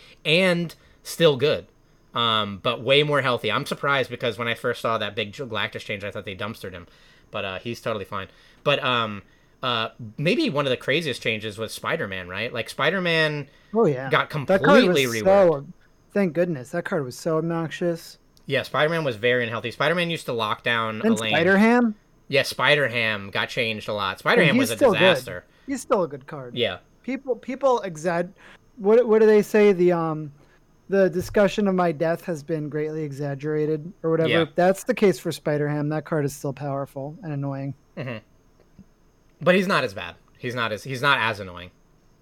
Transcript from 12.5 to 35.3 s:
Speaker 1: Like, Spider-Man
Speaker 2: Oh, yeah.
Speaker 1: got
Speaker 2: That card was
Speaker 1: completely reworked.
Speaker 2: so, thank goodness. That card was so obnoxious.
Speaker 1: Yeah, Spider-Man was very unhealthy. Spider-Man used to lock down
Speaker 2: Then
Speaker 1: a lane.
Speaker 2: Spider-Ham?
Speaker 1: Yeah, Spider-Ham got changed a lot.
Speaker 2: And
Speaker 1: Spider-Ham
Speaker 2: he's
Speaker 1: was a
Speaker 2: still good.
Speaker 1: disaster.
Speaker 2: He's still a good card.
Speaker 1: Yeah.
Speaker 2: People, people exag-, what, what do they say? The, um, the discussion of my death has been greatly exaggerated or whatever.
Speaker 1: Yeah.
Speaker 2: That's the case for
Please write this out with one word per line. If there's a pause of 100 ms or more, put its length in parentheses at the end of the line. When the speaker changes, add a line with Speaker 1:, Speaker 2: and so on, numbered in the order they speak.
Speaker 1:
Like,
Spider-Man (240)
Speaker 2:
Oh,
yeah.
Speaker 1:
got
Speaker 2:
That
card
was
Speaker 1:
completely
reworked.
Speaker 2:
so, (460)
thank
goodness.
That
card
was
so
obnoxious. (260)
Speaker 1:
Yeah,
Spider-Man
was
very
unhealthy.
Spider-Man
used
to
lock
down
Speaker 2:
Then
Speaker 1:
a
lane.
Speaker 2:
Spider-Ham? (320)
Speaker 1:
Yeah,
Spider-Ham
got
changed
a
lot.
Speaker 2:
And
Speaker 1:
Spider-Ham
Speaker 2:
he's
Speaker 1:
was
a
Speaker 2:
still
good.
Speaker 1:
disaster. (220)
Speaker 2:
He's
still
a
good
card.
Speaker 1:
Yeah. (240)
Speaker 2:
People,
people
exag-, (460)
what,
what
do
they
say?
The,
um, (580)
the
discussion
of
my
death
has
been
greatly
exaggerated (120)
or
whatever.
Speaker 1:
Yeah. (100)
Speaker 2:
That's
the
case
for